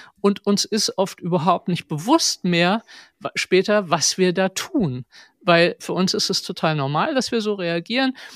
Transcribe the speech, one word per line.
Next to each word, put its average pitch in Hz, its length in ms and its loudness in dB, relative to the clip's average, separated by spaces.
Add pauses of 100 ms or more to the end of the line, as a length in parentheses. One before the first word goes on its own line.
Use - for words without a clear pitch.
(200)
und 202 260 0
uns 202 180 2
ist - 340 -4
oft 190 220 -2
überhaupt 175 480 0
nicht 175 200 -4
bewusst 208 560 0
mehr 180 380 2 (380)
wa-, - 140 -6
später, 190 560 2
was - 280 0
wir 180 140 2
da 190 180 0
tun. 151 540 -4 (380)
Weil 170 360 4
für - 140 -8
uns 185 220 0
ist 214 160 -2
es - 120 -2
total 165 340 -4
normal, 151 380 -2
dass 254 180 -2
wir 233 80 0
so 208 140 -2
reagieren, 190 640 -2 (200)